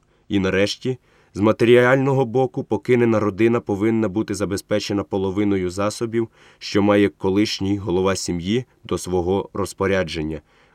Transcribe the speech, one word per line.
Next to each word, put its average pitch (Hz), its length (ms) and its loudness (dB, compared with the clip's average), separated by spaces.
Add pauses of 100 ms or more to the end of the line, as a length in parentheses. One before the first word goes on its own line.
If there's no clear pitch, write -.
(280)
І 101 100 0
нарешті, 98 600 -2 (360)
з 92 60 -6
матеріального 123 840 4
боку, 123 400 -2
покинена 113 560 2
родина 110 400 2
повинна 110 480 0
бути 101 260 -4
забезпечена 101 720 -4
половиною 98 640 -2
засобів, 107 580 -4 (300)
що - 240 -2
має 104 260 4
колишній 98 720 -2
голова 95 380 0
сім'ї 92 480 -4 (200)
до 90 140 -4
свого 92 540 -2
розпорядження. 85 880 -4 (340)